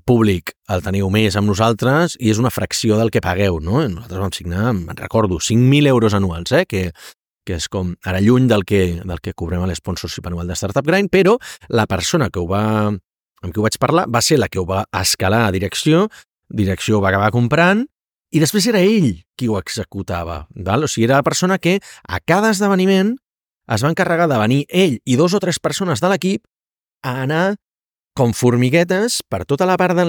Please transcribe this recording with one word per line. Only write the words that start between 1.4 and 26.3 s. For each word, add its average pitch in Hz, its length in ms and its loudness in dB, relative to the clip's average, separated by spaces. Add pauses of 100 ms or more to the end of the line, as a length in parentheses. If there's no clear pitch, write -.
nosaltres 113 720 0
i 110 80 2
és 104 120 2
una 123 120 0
fracció 107 460 -2
del 113 140 2
que - 120 0
pagueu", 90 360 0
no? 104 200 0
I 131 80 -2
nosaltres 92 320 -10
vam 95 120 -4
signar, 98 440 -4
me'n 85 200 -8
recordo, 92 440 -2
cinc 120 240 2
mil 143 240 6
euros 110 240 4
anuals, 87 400 -2
eh? 175 160 2
Que, 92 220 -4 (540)
que 90 120 -6
és - 120 -6
com, 90 260 -4 (100)
ara 92 160 -2
lluny 127 280 4
del 104 160 2
que, 90 360 0
del 90 200 -10
que 104 120 -8
cobrem 87 320 -4
a 92 40 -2
l'sponsorship - 600 -8
anual 87 200 -6
de 90 80 -6
Startup 139 280 -2
Grind, 190 280 0
però 190 220 4 (340)
la 110 200 2
persona 110 400 -2
que 90 120 -6
ho 85 80 -4
va, 101 140 0 (260)
amb - 640 -12
qui 107 100 -4
ho 107 40 0
vaig - 160 -2
parlar 165 280 2
va 117 160 0
ser 151 160 4
la 92 80 -2
que 95 120 -4
ho 87 80 -6
va 95 180 -4 (140)
escalar 104 460 0
a 95 60 0
direcció, 151 540 0 (420)
direcció 101 480 0
ho 98 60 2
va 95 100 2
acabar 101 200 2
comprant, 165 520 2 (480)
i 156 80 2
després 180 280 0
era 208 120 2
ell 175 400 2 (160)
qui 123 120 -2
ho 101 120 -2
executava, 85 880 -8
val? 104 360 -2
O - 40 -4
sigui, 113 160 0
era 135 160 4
la 123 60 -6
persona 180 340 0
que 185 160 2 (320)
a 90 120 -6
cada 202 320 2
esdeveniment 190 600 2 (600)
es 104 80 0
va 143 80 0
encarregar 170 400 0
de 127 80 2
venir 123 320 2
ell 170 360 2
i 123 120 2
dos 170 160 2
o 208 80 0
tres 185 160 -2
persones 160 440 -4
de 180 80 2
l'equip 190 340 -2 (640)